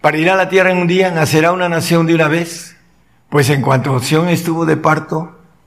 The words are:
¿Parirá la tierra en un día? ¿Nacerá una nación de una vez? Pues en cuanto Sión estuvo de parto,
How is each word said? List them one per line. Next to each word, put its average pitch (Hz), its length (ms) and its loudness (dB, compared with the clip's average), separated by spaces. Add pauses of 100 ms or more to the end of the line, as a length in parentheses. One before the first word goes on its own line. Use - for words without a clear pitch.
¿Parirá 156 360 0
la 185 120 0
tierra 185 220 2
en 180 80 0
un 175 80 0
día? 185 240 2
¿Nacerá 160 420 2
una 180 160 -2
nación 170 380 0
de 165 80 2
una 160 140 2
vez? 170 480 -6 (520)
Pues 143 220 0
en 143 100 0
cuanto 131 380 0
Sión 156 300 -2
estuvo 165 360 -2
de 160 120 2
parto, - 640 -4 (260)